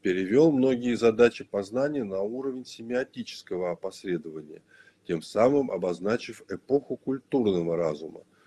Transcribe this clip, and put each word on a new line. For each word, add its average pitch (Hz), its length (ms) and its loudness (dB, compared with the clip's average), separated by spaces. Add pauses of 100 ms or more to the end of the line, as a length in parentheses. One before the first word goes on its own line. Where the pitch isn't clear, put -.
перевёл 101 520 4
многие 123 420 2
задачи 113 480 4
познания 120 640 -2
на 95 160 -4
уровень 127 440 -6
семиотического 113 1040 -6
опосредования, 82 880 -8 (440)
тем 85 160 -4
самым 127 480 2
обозначив 92 800 -4
эпоху 131 480 -2
культурного 104 800 0
разума, 80 460 -4 (260)